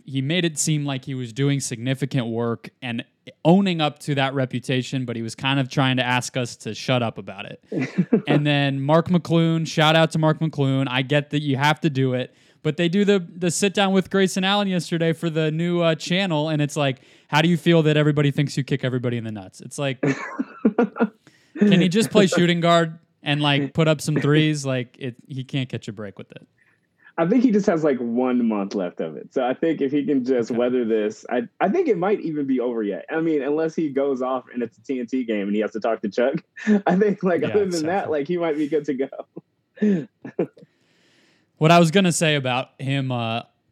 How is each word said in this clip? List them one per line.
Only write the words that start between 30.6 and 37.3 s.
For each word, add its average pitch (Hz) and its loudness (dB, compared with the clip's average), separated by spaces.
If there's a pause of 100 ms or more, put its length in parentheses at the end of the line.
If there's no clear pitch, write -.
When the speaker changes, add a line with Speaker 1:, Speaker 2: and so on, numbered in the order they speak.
Speaker 2:
this, 107 -2
I, 123 -2 (180)
I 165 2
think 330 0
it 196 2
might 190 0
even 147 -4
be 127 0
over 117 -2
yet. 98 -4
I 160 -2
mean, 160 0
unless 156 -2
he 160 -2
goes 135 -2
off 127 -4 (100)
and 123 -4
it's 113 -8
a - -20
T 131 -6
N 120 -6
T 131 -4
game 104 -2
and 101 -2
he 107 0
has 104 -2
to 107 -6
talk 113 -2
to 110 -2
Chuck. 131 -2 (240)
<laughs> 208 2
I 185 2
think, 202 0
like, 175 0